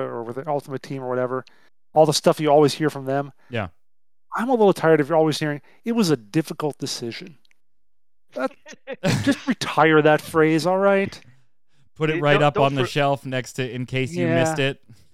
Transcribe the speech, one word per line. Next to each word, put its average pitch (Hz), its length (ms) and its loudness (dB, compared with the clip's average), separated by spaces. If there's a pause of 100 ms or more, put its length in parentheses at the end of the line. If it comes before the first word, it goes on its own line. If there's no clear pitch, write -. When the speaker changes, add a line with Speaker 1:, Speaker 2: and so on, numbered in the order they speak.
Speaker 1:
or 123 240 -6
with 117 100 -10
the 131 140 -10
Ultimate 143 340 -6
Team 135 180 -10
or 127 80 -10
whatever, 127 360 -4 (500)
all 156 100 8
the 156 80 4
stuff - 280 0
you 151 100 0
always 143 240 6
hear 151 160 -2
from 139 140 -8
them. 139 260 -4 (200)
Speaker 2:
Yeah. 107 180 -6 (640)
Speaker 1:
I'm 226 140 -4
a 269 40 0
little 214 220 6
tired 160 260 4
of 143 120 -4
always 156 260 2
hearing, 147 240 -6 (220)
"It 233 80 -4
was 214 180 2
a 143 60 2
difficult 143 600 -6
decision." - 600 -10 (960)
That, 262 160 -6 (520)
Speaker 3:
<laughs> 127 200 -2
Speaker 1:
just - 240 -2
retire 156 560 2
that 151 180 4
phrase, 156 460 0
all 185 120 0
right? 196 400 0 (760)
Speaker 2:
Put 156 160 -2
it 160 60 -2
Speaker 3:
Hey, 175 40 -6
Speaker 2:
right 143 140 2
Speaker 3:
don't, 147 100 4
Speaker 2:
up 147 100 2
Speaker 3:
don't 139 120 2
Speaker 2:
on 139 80 -2
the 131 80 0
Speaker 3:
for- 117 60 -2
Speaker 2:
shelf 139 380 -2
next 127 280 -8
to, 127 140 -4
in 123 180 -8
case 131 260 -4
you 175 140 -2
Speaker 1:
Yeah. 165 80 0
Speaker 2:
missed 160 260 0
it. 135 200 -2 (340)